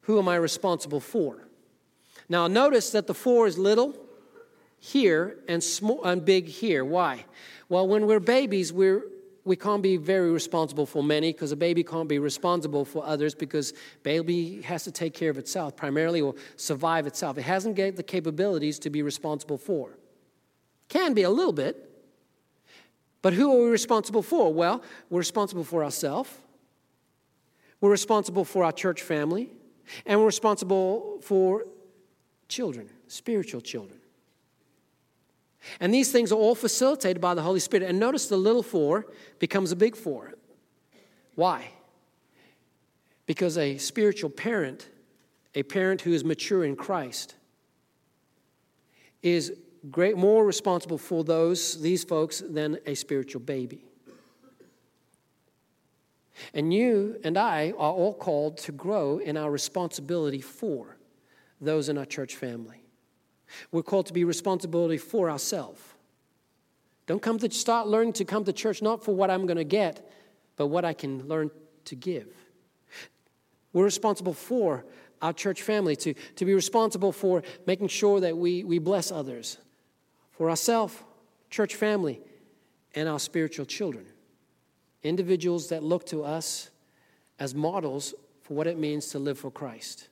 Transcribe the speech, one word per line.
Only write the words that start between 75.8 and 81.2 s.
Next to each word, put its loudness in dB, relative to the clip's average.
to, -4
to -2
be 4
responsible 2
for 0
making 0
sure 2
that 0
we, 0
we 0
bless 0
others, -10
for -2
ourselves, 2